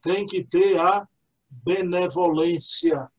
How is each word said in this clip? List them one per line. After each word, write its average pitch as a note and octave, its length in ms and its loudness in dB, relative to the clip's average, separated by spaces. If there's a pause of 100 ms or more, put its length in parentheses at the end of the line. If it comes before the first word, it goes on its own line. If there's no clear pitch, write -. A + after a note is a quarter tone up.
tem G3 240 -2
que F#3 180 -6
ter F3+ 340 2
a F#3+ 300 2 (400)
benevolência. E3+ 1700 -2